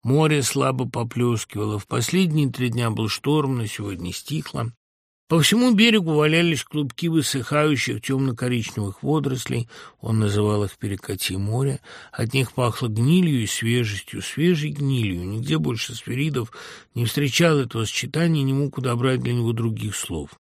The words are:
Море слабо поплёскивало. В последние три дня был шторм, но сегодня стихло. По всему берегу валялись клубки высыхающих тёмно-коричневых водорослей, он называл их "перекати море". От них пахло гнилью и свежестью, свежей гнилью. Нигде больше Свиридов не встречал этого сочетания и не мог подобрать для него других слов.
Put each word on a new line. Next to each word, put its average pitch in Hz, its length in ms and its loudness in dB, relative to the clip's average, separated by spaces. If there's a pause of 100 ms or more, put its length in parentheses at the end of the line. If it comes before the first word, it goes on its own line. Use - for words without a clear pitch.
Море 147 400 4
слабо 131 460 0
поплёскивало. 113 880 -2
В - 80 -8
последние 151 640 2
три 127 200 -2
дня 117 200 0
был 110 180 -2
шторм, 139 500 0
но 113 80 -2
сегодня 92 460 -8
стихло. 135 600 -6 (540)
По 160 140 4
всему 240 320 6
берегу 208 400 6
валялись 156 520 4
клубки 151 440 -4
высыхающих 143 960 0
тёмно-коричневых 123 1000 -2
водорослей, 131 680 -2 (320)
он 110 180 0
называл 104 460 2
их 98 120 -8
"перекати 98 600 -6
море". 123 420 -2 (320)
От 117 220 -4
них 131 180 0
пахло 123 360 -2
гнилью 139 540 2
и 101 40 -2
свежестью, 113 760 -2
свежей 156 500 0
гнилью. 123 540 -2
Нигде 120 320 -2
больше 127 380 -2
Свиридов 127 580 -4 (420)
не 120 120 0
встречал 147 520 2
этого 117 280 -2
сочетания 156 560 0
и - 20 0
не 135 80 2
мог 139 240 0
подобрать 127 460 0
для 120 100 -2
него 120 220 0
других 110 420 -4
слов. 76 500 -8